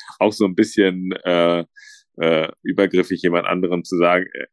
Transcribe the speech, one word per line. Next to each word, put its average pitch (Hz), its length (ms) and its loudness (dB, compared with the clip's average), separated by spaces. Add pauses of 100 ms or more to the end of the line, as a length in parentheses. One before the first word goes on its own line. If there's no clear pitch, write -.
(180)
auch 104 160 2
so 104 120 0
ein 95 100 0
bisschen, 95 560 0 (120)
äh, 85 400 2 (540)
äh, 80 300 0 (160)
übergriffig, 92 580 0
jemand 87 240 0
anderem 90 380 -2
zu - 120 -8
sagen, 87 380 2
äh, - 200 -12